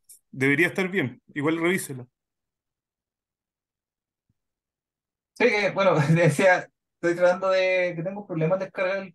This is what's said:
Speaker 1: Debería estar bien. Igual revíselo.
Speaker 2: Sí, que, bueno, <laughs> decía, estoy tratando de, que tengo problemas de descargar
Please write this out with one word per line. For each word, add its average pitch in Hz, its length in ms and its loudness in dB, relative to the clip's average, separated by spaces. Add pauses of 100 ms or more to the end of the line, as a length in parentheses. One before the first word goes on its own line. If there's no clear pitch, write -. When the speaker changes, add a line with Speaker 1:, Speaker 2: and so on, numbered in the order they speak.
(300)
Speaker 1:
Debería 143 380 0
estar 185 200 -4
bien. 165 320 -4 (140)
Igual 156 240 -2
revíselo. 156 500 -4 (3250)
Speaker 2:
Sí, 233 120 2
que, 208 240 0
bueno, 190 240 2
<laughs> 156 200 2
decía, 175 540 2 (260)
estoy 175 220 -2
tratando 180 320 2
de, 185 480 0
que 165 60 -8
tengo 202 240 -10
problemas 165 320 -2
de 190 80 -8
descargar 190 480 -6